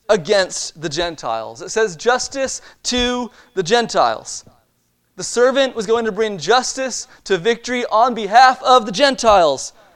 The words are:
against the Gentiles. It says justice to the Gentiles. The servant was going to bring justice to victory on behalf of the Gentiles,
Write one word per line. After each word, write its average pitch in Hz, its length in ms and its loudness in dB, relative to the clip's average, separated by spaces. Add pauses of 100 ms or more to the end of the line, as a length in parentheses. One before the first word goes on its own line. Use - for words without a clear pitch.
against 185 720 0
the 165 80 -6
Gentiles. 131 720 -6
It 185 80 -12
says 214 260 -2
justice 254 680 -4 (220)
to 247 440 -2 (240)
the 190 80 -4
Gentiles. 180 840 0 (720)
The 180 60 -10
servant 247 520 -2
was 214 100 -6
going 233 200 -2
to 220 60 -4
bring 208 280 -4
justice 240 680 -2 (180)
to 190 120 0
victory 233 480 -2
on 226 300 2
behalf 240 480 4
of 254 240 4
the 254 40 -6
Gentiles, 202 840 2 (220)